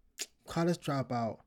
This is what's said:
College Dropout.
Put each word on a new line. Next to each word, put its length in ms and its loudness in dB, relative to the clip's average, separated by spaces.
College 300 2
Dropout. 680 -2